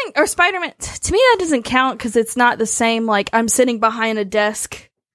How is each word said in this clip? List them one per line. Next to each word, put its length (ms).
doesn't, 180
or 60
Spider-Man, 520
t-, 200
to 140
me 60
that 200
doesn't 240
count 360
'cause 180
it's 200
not 220
the 60
same, 400
like, 280
I'm 140
sitting 320
behind 400
a 60
desk, 640